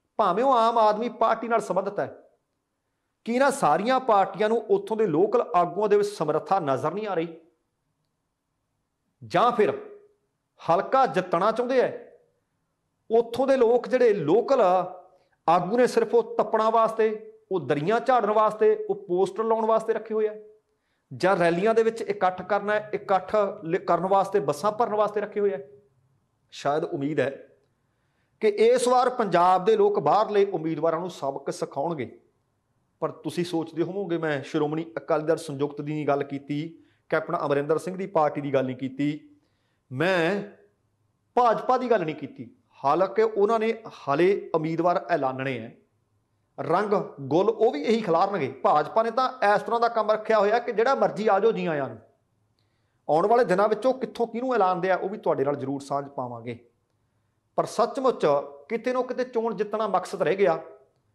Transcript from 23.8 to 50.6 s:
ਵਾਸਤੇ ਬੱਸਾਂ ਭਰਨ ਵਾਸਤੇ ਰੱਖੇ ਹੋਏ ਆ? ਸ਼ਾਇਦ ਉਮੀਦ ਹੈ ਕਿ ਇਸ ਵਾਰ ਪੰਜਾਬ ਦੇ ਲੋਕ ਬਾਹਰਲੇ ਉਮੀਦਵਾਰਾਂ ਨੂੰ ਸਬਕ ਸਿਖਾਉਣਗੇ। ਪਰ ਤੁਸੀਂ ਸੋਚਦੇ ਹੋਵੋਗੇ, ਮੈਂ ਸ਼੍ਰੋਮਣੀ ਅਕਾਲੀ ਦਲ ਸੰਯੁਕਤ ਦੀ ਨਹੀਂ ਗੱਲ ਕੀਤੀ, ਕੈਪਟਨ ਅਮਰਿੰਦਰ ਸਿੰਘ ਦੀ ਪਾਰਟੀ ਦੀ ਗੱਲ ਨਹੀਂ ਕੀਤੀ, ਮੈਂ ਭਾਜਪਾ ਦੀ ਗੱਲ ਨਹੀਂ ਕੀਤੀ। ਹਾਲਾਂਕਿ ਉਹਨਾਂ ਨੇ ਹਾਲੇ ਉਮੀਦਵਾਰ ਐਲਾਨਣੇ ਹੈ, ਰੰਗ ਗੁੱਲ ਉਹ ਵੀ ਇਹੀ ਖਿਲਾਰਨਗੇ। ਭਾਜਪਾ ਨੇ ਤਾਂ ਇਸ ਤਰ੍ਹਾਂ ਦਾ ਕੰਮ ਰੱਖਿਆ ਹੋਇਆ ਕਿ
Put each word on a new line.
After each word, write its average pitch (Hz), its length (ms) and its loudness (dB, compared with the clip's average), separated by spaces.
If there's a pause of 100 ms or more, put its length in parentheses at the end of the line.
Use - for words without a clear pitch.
ਵਾਸਤੇ 190 340 2
ਬੱਸਾਂ 196 320 -2
ਭਰਨ 214 220 -2
ਵਾਸਤੇ 208 260 0
ਰੱਖੇ 208 200 -6
ਹੋਏ 202 140 0
ਆ? 185 40 -8 (920)
ਸ਼ਾਇਦ 151 340 -2
ਉਮੀਦ 147 360 -2
ਹੈ - 280 -4 (920)
ਕਿ 427 80 2
ਇਸ 254 400 4
ਵਾਰ 247 220 4
ਪੰਜਾਬ 180 540 2
ਦੇ 220 120 4
ਲੋਕ 202 240 2
ਬਾਹਰਲੇ 196 440 2
ਉਮੀਦਵਾਰਾਂ 160 560 -2
ਨੂੰ 180 100 -8
ਸਬਕ 139 400 -8
ਸਿਖਾਉਣਗੇ। 160 720 -6 (800)
ਪਰ 151 100 -4
ਤੁਸੀਂ 160 340 -6
ਸੋਚਦੇ 160 380 -4
ਹੋਵੋਗੇ, 175 360 -4
ਮੈਂ 151 240 -4
ਸ਼੍ਰੋਮਣੀ 156 540 -4
ਅਕਾਲੀ 156 280 -2
ਦਲ 160 120 2
ਸੰਯੁਕਤ 143 440 -6
ਦੀ 147 120 -8
ਨਹੀਂ 151 140 -6
ਗੱਲ 139 180 0
ਕੀਤੀ, 147 600 -10 (240)
ਕੈਪਟਨ 160 280 -2 (100)
ਅਮਰਿੰਦਰ 147 320 0
ਸਿੰਘ 180 180 -8
ਦੀ 190 100 -8
ਪਾਰਟੀ 151 340 0
ਦੀ 139 140 -2
ਗੱਲ 131 100 2
ਨਹੀਂ 127 120 -6
ਕੀਤੀ, 143 600 -6 (560)
ਮੈਂ 180 600 0 (840)
ਭਾਜਪਾ 240 440 2
ਦੀ 247 120 -2
ਗੱਲ 202 140 2
ਨਹੀਂ 156 100 -4
ਕੀਤੀ। 127 420 -14 (280)
ਹਾਲਾਂਕਿ 185 380 2
ਉਹਨਾਂ 220 360 2
ਨੇ 220 280 -2
ਹਾਲੇ 175 680 0
ਉਮੀਦਵਾਰ 165 560 0
ਐਲਾਨਣੇ 135 480 -2
ਹੈ, 110 180 -14 (840)
ਰੰਗ 180 320 0 (280)
ਗੁੱਲ 147 280 2
ਉਹ 247 240 2
ਵੀ 285 100 -6
ਇਹੀ 220 180 2
ਖਿਲਾਰਨਗੇ। 175 480 0
ਭਾਜਪਾ 160 540 2
ਨੇ 226 80 -4
ਤਾਂ 226 440 0
ਇਸ 190 80 2
ਤਰ੍ਹਾਂ 220 180 -2
ਦਾ 233 80 4
ਕੰਮ 214 220 0
ਰੱਖਿਆ 220 280 2
ਹੋਇਆ 208 200 4
ਕਿ - 140 -4